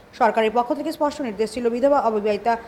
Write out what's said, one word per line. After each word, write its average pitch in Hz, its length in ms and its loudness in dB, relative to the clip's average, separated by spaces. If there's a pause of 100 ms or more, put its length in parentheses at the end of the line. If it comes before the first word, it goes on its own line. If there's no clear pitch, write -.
(140)
সরকারের 220 400 2
পক্ষ 240 200 0
থেকে 294 180 -2
স্পষ্ট 302 300 -4
নির্দেশ 214 320 -4
ছিল, 240 160 -2
বিধবা, 269 300 2
অবিবাহিতা, 214 580 0 (100)